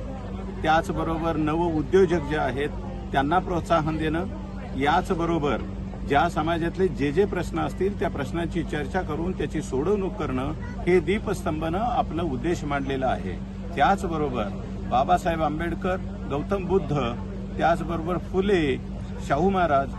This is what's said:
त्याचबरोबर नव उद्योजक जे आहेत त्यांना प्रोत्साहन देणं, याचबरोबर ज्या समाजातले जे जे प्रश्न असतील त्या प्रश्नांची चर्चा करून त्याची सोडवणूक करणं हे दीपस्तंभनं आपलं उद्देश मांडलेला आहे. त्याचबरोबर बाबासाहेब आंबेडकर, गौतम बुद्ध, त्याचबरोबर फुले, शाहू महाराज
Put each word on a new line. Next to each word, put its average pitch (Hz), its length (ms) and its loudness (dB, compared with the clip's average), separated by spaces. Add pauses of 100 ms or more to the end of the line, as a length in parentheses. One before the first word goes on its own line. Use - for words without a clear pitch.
(640)
त्याचबरोबर 160 720 2
नव 151 220 2
उद्योजक 170 720 4
जे 151 80 0
आहेत 143 320 -2 (420)
त्यांना 147 280 4
प्रोत्साहन 160 580 0
देणं, 156 280 0 (520)
याचबरोबर 165 800 2 (520)
ज्या 151 200 6
समाजातले 170 580 0
जे 147 240 0
जे 185 140 4
प्रश्न 175 340 -2
असतील 185 400 -2
त्या 196 100 0
प्रश्नांची 160 540 -2
चर्चा 156 380 -2
करून 165 300 -2
त्याची 196 300 -2
सोडवणूक 190 520 0
करणं 135 380 -2 (360)
हे 180 120 6
दीपस्तंभनं 165 800 -2
आपलं 175 440 0
उद्देश 151 400 -2
मांडलेला 135 420 -2
आहे. 95 260 -2 (440)
त्याचबरोबर 151 680 2 (480)
बाबासाहेब 165 500 4
आंबेडकर, 170 540 0 (340)
गौतम 160 360 0
बुद्ध, 160 300 2 (640)
त्याचबरोबर 165 600 2
फुले, 175 600 2 (500)
शाहू 151 220 4
महाराज 151 500 4